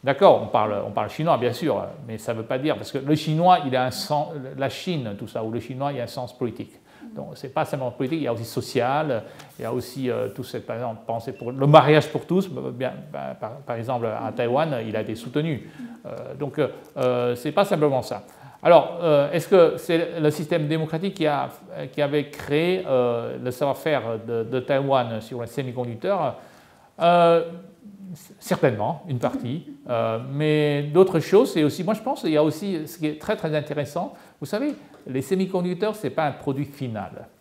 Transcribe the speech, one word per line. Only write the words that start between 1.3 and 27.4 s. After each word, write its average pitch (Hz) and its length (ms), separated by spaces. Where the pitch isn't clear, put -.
bien 120 160
sûr, 117 340
mais 110 100
ça - 140
veut 113 100
pas 131 160
dire, 143 160
parce 101 160
que 143 80
le 139 160
chinois, 165 500
il 127 120
a 127 80
un 127 80
sens, 151 380
la 135 100
Chine, 131 480
tout 110 120
ça, 113 160
ou 110 80
le 117 80
chinois, 135 320
il 131 60
y - 20
a 117 40
un 110 40
sens 123 280
politique. 110 360
Donc, - 200
c'est 131 200
pas 156 100
seulement 131 280
politique, 143 260
il 143 60
y - 20
a 120 60
aussi 113 120
social, 127 760
il - 60
y - 20
a 113 80
aussi, 127 380
euh, 113 180
tout 120 140
cette, 120 240
par 113 80
exemple, 117 320
pensée 117 260
pour 120 200
le 135 160
mariage 151 400
pour - 180
tous, 190 220
bien, 131 440
par, 135 240
par, 110 220
par 123 180
exemple, 117 300
à 110 260
Taïwan, 131 420
il 107 120
a 107 60
été 107 120
soutenu. 139 560
Euh, 127 300
donc, 139 260
euh, 123 400
c'est 147 160
pas 202 120
simplement 151 380
ça. 101 220
Alors, 170 420
euh, 147 280
est-ce 170 160
que 170 300
c'est 170 420
le 151 140
système 151 340
démocratique 160 480
qui 151 140
a, 139 200
qui 147 100
avait 143 260
créé, 170 600
euh, 123 520
le 123 120
savoir-faire 131 720
de, 117 160
de 123 160
Taïwan 131 640
sur 120 220
les 113 40
semi-conducteurs ? 123 880
Euh, 170 420